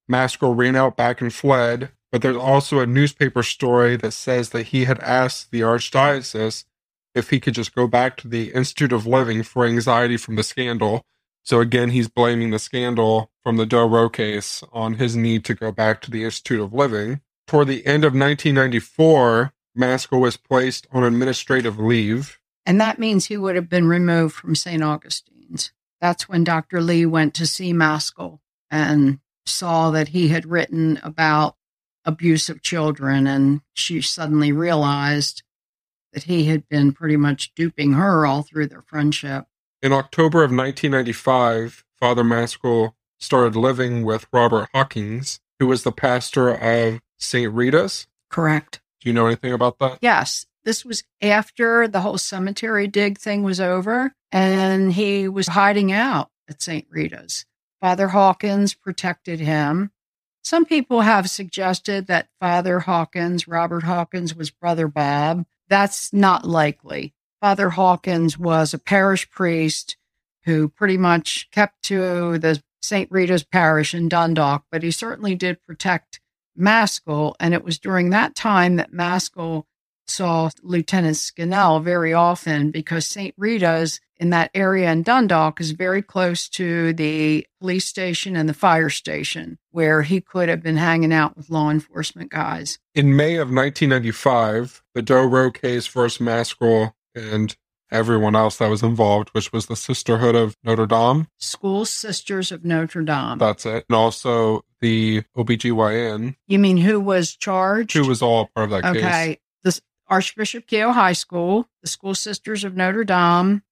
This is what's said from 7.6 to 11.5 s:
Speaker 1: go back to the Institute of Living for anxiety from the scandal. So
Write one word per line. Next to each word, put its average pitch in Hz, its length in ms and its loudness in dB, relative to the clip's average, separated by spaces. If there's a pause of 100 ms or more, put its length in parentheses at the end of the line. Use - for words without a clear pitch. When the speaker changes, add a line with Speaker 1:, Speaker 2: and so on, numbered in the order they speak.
Speaker 1:
go 123 140 0
back 123 300 0
to 127 100 -18
the 113 260 -6
Institute 127 380 0
of 113 160 0
Living 117 340 2
for 120 240 0
anxiety 120 520 2
from 113 180 -8
the 107 80 0
scandal. 117 600 -4 (380)
So 120 180 4